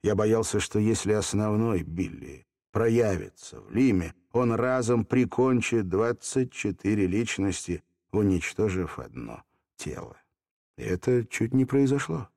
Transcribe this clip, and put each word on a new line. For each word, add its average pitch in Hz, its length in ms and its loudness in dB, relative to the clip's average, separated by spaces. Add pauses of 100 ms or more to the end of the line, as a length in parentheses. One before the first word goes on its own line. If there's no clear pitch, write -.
Я 104 120 0
боялся, 107 460 2
что - 180 -4
если 107 340 0
основной 107 680 0
Билли 80 640 -8 (240)
проявится 107 880 0
в 50 100 -20
Лиме, 98 440 2 (180)
он 120 180 2
разом 117 540 0
прикончит 120 840 2
двадцать 117 640 -2
четыре 101 560 -2
личности, 95 800 -2 (260)
уничтожив 95 880 0
одно 57 460 -12 (320)
тело. - 400 -12 (600)
И - 60 -14
это 117 420 0
чуть 120 300 -2
не 131 120 6
произошло. 135 680 0